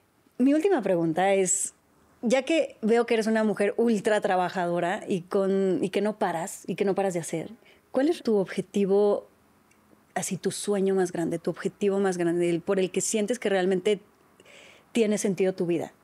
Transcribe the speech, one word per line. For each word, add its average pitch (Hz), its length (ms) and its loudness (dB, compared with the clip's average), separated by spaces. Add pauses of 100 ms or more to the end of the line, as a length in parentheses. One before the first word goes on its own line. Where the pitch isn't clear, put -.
(400)
Mi 262 140 4
última 320 280 2
pregunta 180 520 2
es, 190 400 0 (480)
ya 247 200 2
que 311 400 0
veo 233 240 2
que 240 80 -2
eres 220 140 0
una 220 180 2
mujer 202 320 0
ultra 214 420 2
trabajadora 180 880 -2
y 185 140 -2
con, 190 600 0
y 185 80 -2
que 196 120 -2
no 208 160 -2
paras, 175 500 -4
y 190 80 -6
que - 80 -2
no 196 120 0
paras 196 180 0
de 175 80 -4
hacer, 165 300 -6 (400)
¿cuál 269 180 0
es 339 140 -4
tu 220 140 2
objetivo, 202 920 0 (840)
así 185 200 -4
tu 180 160 -4
sueño 190 440 0
más 180 180 0
grande, 165 260 -4
tu - 120 -6
objetivo 196 480 -2
más 190 180 0
grande, 175 320 0
el 170 100 0
por 190 200 -2
el 180 120 0
que 190 80 -4
sientes 214 400 -2
que - 80 -4
realmente 190 540 0 (920)
tiene 214 260 2
sentido 190 360 0
tu 185 120 -4
vida? 165 280 -2 (100)